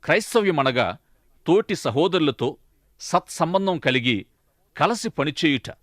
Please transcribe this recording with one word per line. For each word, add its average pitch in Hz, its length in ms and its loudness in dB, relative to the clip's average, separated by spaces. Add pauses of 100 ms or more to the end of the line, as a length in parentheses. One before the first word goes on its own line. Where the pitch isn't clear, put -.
క్రైస్తవ్యమనగా 147 920 0 (500)
తోటి 202 280 2
సహోదరులతో 147 800 0 (440)
సత్సంబంధం 185 800 -2
కలిగి 127 480 0 (500)
కలసి 202 320 0
పనిచేయుట. 139 600 -2 (120)